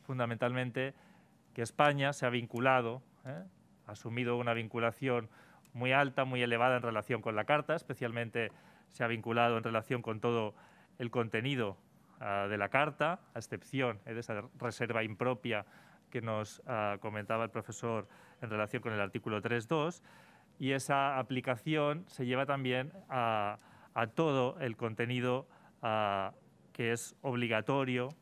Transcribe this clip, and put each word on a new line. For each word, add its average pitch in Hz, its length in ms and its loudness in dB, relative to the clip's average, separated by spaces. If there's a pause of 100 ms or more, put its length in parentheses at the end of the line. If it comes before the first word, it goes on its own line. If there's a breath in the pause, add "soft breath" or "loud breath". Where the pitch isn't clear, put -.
fundamentalmente 127 920 -2 (600 soft breath)
que 120 80 -4
España 143 500 4
se 139 140 -2
ha 123 40 4
vinculado, 123 720 2 (220)
¿eh? 151 200 -12 (420)
ha 104 60 -14
asumido 120 440 -2
una 120 160 0
vinculación 117 800 -2 (420 loud breath)
muy 123 200 0
alta, 135 320 4
muy 127 180 0
elevada 120 340 4
en 120 60 0
relación 113 400 -2
con 110 140 -2
la 107 80 0
Carta, 147 320 2
especialmente 117 760 -4 (400 loud breath)
se - 140 -2
ha - 20 2
vinculado 117 500 2
en 113 60 0
relación 113 400 0
con 110 160 -4
todo 113 380 0 (420 loud breath)
el 120 140 -6
contenido, 113 640 0 (400)
ah, 101 320 -2
de 104 80 0
la 101 100 0
Carta, 151 520 2 (120)
a 123 60 -6
excepción, 113 680 -4
eh, 117 80 -8
de 113 60 -6
esa 107 220 -6 (160)
reserva 117 460 -2
impropia 113 640 -2 (440 loud breath)
que 123 100 -4
nos, 107 460 -4
ah, 107 320 0
comentaba 107 460 -2
el 113 60 -6
profesor 113 580 -4 (340 loud breath)
en 113 80 -8
relación 107 320 -2
con 113 100 -4
el 107 80 0
artículo 104 400 -2
tres 113 280 -2
dos, 160 340 0 (540 loud breath)
y 135 140 -2
esa 139 480 2
aplicación 147 880 0
se 131 200 -4
lleva 127 200 2
también 131 460 0 (160)
a, 110 500 0 (340 loud breath)
a 113 140 2
todo 135 540 2
el 120 160 -2
contenido, 123 720 0 (340 loud breath)
ah, 104 500 0 (400)
que 117 200 0
es - 300 -6
obligatorio 123 880 0 (120)